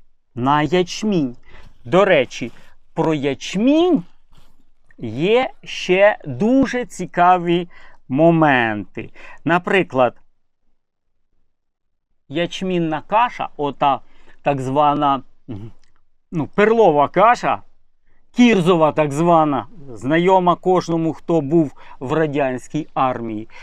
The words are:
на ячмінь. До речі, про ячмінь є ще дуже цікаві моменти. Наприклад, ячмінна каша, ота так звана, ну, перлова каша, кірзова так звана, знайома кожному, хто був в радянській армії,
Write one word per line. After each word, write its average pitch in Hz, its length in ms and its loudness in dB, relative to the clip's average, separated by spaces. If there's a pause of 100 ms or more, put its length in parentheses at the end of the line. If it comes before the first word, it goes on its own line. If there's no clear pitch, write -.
(360)
на 139 260 0
ячмінь. 175 760 -2 (500)
До 180 200 2
речі, 131 460 -2 (420)
про 160 200 -2
ячмінь 214 920 0 (920)
є 165 520 -2 (140)
ще 196 600 2
дуже 240 600 0
цікаві 175 840 0 (400)
моменти. 127 1000 2 (360)
Наприклад, 165 680 0 (2250)
ячмінна 170 800 -4
каша, 233 500 -2
ота 139 420 -2 (420)
так 143 200 -2
звана, 143 600 0 (1120)
ну, 156 160 -4
перлова 202 600 4
каша, 180 540 2 (720)
кірзова 180 560 4
так 151 200 0
звана, 156 560 2 (260)
знайома 175 600 2
кожному, 165 580 -2
хто 165 280 -2
був 143 320 0 (260)
в 135 140 -4
радянській 151 800 -4
армії, 117 560 -4 (120)